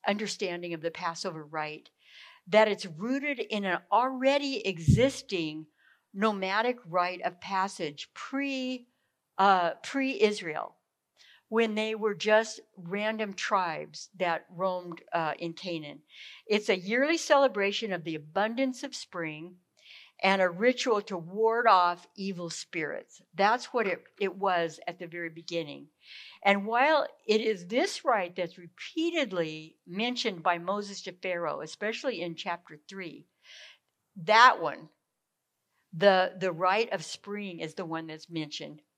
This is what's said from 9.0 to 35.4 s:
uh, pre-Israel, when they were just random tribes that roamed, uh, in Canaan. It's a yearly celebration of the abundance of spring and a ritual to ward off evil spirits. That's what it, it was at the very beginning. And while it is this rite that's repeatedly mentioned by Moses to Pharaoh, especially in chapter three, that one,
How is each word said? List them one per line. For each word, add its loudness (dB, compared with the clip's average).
uh, 6
pre-Israel, 0
when 2
they -2
were 0
just 2
random -4
tribes -2
that 0
roamed, -4
uh, 0
in -8
Canaan. -10
It's 0
a 4
yearly 0
celebration 2
of -6
the -6
abundance -2
of -10
spring -10
and 4
a 4
ritual 2
to -6
ward 0
off 6
evil -6
spirits. -8
That's 2
what 0
it, -4
it -2
was 0
at -10
the -12
very -10
beginning. -8
And 4
while 4
it 4
is -2
this 0
rite 2
that's -6
repeatedly -4
mentioned -4
by 2
Moses -4
to -10
Pharaoh, -4
especially -6
in -6
chapter -8
three, -14
that 8
one, -6